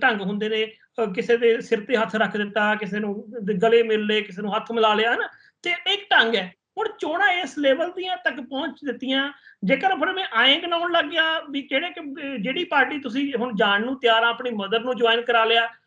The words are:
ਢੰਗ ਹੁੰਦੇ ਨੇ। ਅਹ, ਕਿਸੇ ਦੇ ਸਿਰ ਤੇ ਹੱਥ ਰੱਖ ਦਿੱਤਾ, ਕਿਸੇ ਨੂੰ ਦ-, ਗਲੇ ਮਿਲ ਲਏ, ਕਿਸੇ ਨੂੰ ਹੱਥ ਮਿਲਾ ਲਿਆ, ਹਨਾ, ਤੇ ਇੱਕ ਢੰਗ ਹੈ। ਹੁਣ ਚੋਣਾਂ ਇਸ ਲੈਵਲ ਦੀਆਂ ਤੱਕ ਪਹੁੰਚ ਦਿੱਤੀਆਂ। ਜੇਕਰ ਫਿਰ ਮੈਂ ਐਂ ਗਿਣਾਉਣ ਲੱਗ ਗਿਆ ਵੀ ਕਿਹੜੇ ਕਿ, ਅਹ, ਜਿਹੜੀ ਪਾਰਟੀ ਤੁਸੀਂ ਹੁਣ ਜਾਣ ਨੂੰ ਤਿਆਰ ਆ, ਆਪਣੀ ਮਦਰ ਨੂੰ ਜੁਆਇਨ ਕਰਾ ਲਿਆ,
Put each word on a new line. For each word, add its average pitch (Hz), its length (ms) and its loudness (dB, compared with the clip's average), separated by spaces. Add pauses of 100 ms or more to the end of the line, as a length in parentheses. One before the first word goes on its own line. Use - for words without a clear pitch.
ਢੰਗ 233 180 2
ਹੁੰਦੇ 208 280 -2
ਨੇ। 220 160 0
ਅਹ, 220 480 -6
ਕਿਸੇ 233 240 0
ਦੇ 233 240 4
ਸਿਰ 226 200 -2
ਤੇ 254 160 -2
ਹੱਥ 214 200 0
ਰੱਖ 214 200 0
ਦਿੱਤਾ, 208 380 0
ਕਿਸੇ 208 240 -6
ਨੂੰ 208 320 -6
ਦ-, 214 320 -4
ਗਲੇ 233 200 6
ਮਿਲ 214 180 0
ਲਏ, 214 220 0
ਕਿਸੇ 196 200 -10
ਨੂੰ 208 140 -2
ਹੱਥ 220 160 -6
ਮਿਲਾ 220 220 4
ਲਿਆ, 226 200 2
ਹਨਾ, 440 140 -4 (340)
ਤੇ 349 80 -4
ਇੱਕ 381 400 -2
ਢੰਗ 233 260 4
ਹੈ। 180 180 -4 (240)
ਹੁਣ 427 100 -2 (100)
ਚੋਣਾਂ 359 340 2
ਇਸ 349 260 -4
ਲੈਵਲ 302 320 2
ਦੀਆਂ 370 260 -6
ਤੱਕ 294 240 -4
ਪਹੁੰਚ 277 440 -8
ਦਿੱਤੀਆਂ। 269 480 -2 (320)
ਜੇਕਰ 302 320 2
ਫਿਰ 339 160 -2
ਮੈਂ 381 120 -4 (200)
ਐਂ 277 160 4
ਗਿਣਾਉਣ 349 320 -2
ਲੱਗ 339 120 4
ਗਿਆ 320 360 0 (100)
ਵੀ 269 120 -6
ਕਿਹੜੇ 302 280 -2
ਕਿ, - 100 -14
ਅਹ, 277 380 -8
ਜਿਹੜੀ 262 260 -4
ਪਾਰਟੀ 294 340 2
ਤੁਸੀਂ 277 400 -4
ਹੁਣ 240 160 -4
ਜਾਣ 202 300 2
ਨੂੰ 262 160 -4
ਤਿਆਰ 226 220 4
ਆ, 233 60 4
ਆਪਣੀ 240 220 -4
ਮਦਰ 208 300 -2
ਨੂੰ 247 160 -4
ਜੁਆਇਨ 226 240 2
ਕਰਾ 233 240 2
ਲਿਆ, 226 240 2 (180)